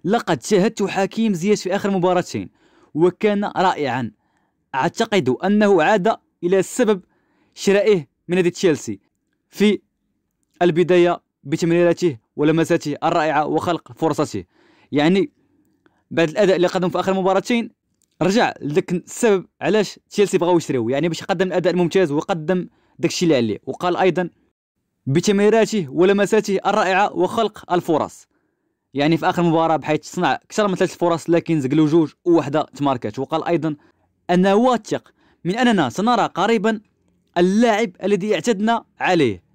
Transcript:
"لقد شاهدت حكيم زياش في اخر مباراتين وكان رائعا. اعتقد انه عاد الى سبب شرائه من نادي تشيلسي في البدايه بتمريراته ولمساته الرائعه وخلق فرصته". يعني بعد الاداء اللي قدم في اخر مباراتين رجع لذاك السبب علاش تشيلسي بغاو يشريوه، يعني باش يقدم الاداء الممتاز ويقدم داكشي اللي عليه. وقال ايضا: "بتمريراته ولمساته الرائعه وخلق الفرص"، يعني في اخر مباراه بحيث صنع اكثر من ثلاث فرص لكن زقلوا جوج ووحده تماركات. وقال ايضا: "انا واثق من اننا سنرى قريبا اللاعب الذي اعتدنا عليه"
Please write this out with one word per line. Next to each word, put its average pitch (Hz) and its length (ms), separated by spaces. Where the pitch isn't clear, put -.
"لقد 185 380
شاهدت 214 400
حكيم 196 520
زياش 190 280
في 190 140
اخر 202 140
مباراتين 180 600
وكان 202 500
رائعا. 131 640
اعتقد 170 540
انه 202 380
عاد 202 340
الى 185 180
سبب 208 400
شرائه 196 520
من 170 80
نادي 175 140
تشيلسي 147 500
في 202 300
البدايه 175 580
بتمريراته 170 760
ولمساته 156 680
الرائعه 160 420
وخلق 151 460
فرصته". 135 520
يعني 160 380
بعد 160 180
الاداء 185 280
اللي 165 100
قدم 180 220
في 180 120
اخر 190 140
مباراتين 190 560
رجع 190 380
لذاك 175 320
السبب 190 540
علاش 190 400
تشيلسي 190 280
بغاو 175 180
يشريوه، 127 360
يعني 147 160
باش 160 140
يقدم 185 240
الاداء 180 260
الممتاز 175 400
ويقدم 165 560
داكشي - 260
اللي 156 120
عليه. 113 300
وقال 175 300
ايضا: 180 340
"بتمريراته 202 840
ولمساته 196 760
الرائعه 190 500
وخلق 214 560
الفرص"، 156 540
يعني 147 220
في 160 120
اخر 180 140
مباراه 165 340
بحيث 151 280
صنع 156 300
اكثر - 340
من 185 60
ثلاث 180 220
فرص 170 340
لكن 165 300
زقلوا 147 260
جوج 156 260
ووحده 156 380
تماركات. 131 560
وقال 156 260
ايضا: 156 320
"انا 180 240
واثق 220 580
من 180 120
اننا 226 320
سنرى 202 380
قريبا 208 540
اللاعب 202 520
الذي 202 320
اعتدنا 226 500
عليه" 135 420